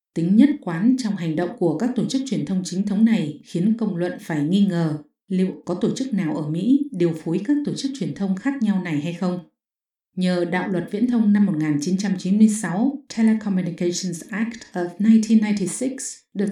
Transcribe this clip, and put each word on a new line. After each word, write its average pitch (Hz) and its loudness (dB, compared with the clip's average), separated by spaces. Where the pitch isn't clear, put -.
Tính 175 2
nhất 285 8
quán 190 0
trong 202 -4
hành 165 -4
động 175 -2
của 160 0
các 240 -2
tổ 175 -2
chức 262 -2
truyền 151 -4
thông 185 -2
chính 185 -4
thống 208 2
này 165 0
khiến 196 0
công 185 -2
luận 175 -4
phải 151 -2
nghi 196 4
ngờ 165 0
liệu 185 -2
có 175 -4
tổ 214 -2
chức 262 -6
nào 151 -2
ở 151 -6
Mỹ 233 2
điều 170 0
phối 170 -4
các 294 2
tổ - -4
chức 277 -6
truyền 147 -4
thông 190 -2
khác 269 -4
nhau 190 2
này 151 -2
hay 170 -4
không. 180 -2
Nhờ 180 2
đạo 180 -2
luật 180 -2
viễn 220 0
thông 208 4
năm 202 6
một 165 2
nghìn 151 2
chín 185 0
trăm 202 0
chín 196 0
mươi 214 8
sáu, 208 -2
Telecommunications 185 0
Act 220 -6
of 175 -4
nineteen 220 6
ninety-six, 208 -2
được 202 -2